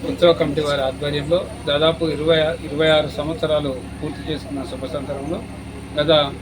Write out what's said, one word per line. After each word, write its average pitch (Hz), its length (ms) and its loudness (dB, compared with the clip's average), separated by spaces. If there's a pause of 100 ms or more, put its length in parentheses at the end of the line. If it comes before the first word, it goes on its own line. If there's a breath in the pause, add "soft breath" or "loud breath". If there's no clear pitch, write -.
ఉత్సవ 170 300 4
కమిటీ 151 220 0
వారి 143 260 0
ఆధ్వర్యంలో 143 520 0 (300)
దాదాపు 160 340 4 (120)
ఇరవై, 156 240 4 (280)
ఇరవై 151 280 2
ఆరు 151 220 2
సంవత్సరాలు 151 540 0 (280)
పూర్తి 151 220 -8 (100)
చేసుకున్న 139 400 -6
శుభ 127 140 -8 (100)
సందర్భంలో 143 440 -4 (580)
గత 147 140 4 (300)